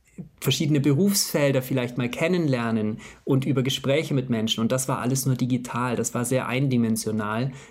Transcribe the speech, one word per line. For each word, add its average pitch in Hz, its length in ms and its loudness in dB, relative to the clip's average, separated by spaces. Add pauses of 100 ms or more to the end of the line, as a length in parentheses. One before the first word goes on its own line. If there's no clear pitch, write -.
(420)
verschiedene 147 380 2
Berufsfelder 147 840 2
vielleicht 123 340 -2
mal 123 140 -2
kennenlernen 120 880 0 (260)
und 135 220 2
über 135 160 2
Gespräche 135 500 0
mit 131 160 0
Menschen. 110 320 0
Und 113 120 2
das 131 160 0
war 127 100 0
alles 127 260 0
nur 131 120 2
digital, 123 600 -2
das 117 160 -2
war 120 140 -2
sehr 127 220 0
eindimensional, 113 1000 0 (200)